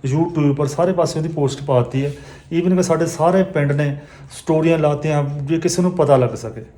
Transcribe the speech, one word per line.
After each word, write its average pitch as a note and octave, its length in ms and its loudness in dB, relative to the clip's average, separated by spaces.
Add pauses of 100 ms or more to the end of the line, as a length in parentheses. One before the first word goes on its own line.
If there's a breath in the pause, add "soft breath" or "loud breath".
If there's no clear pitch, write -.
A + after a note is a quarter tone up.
YouTube D#3 420 0
ਉੱਪਰ C#3+ 160 0
ਸਾਰੇ F3 280 0
ਪਾਸੇ E3 260 0
ਉਹਦੀ D#3 100 -4
ਪੋਸਟ C#3 340 -4
ਪਾਤੀ C3 420 0
ਹੈ। C#3+ 60 -4 (480 loud breath)
Even F#3 160 2
ਕਿ F3+ 80 2
ਸਾਡੇ E3 220 0
ਸਾਰੇ F3+ 380 2
ਪਿੰਡ D3 280 -2
ਨੇ C#3+ 260 -2 (340 loud breath)
ਸਟੋਰੀਆਂ D#3+ 480 2
ਲਾਤੀਆਂ, D3 440 0
ਜੇ C#3+ 340 -4
ਕਿਸੇ E3+ 240 0
ਨੂੰ F3 100 2
ਪਤਾ C#3+ 260 4
ਲੱਗ B2 120 2
ਸਕੇ A#2 360 -10 (120)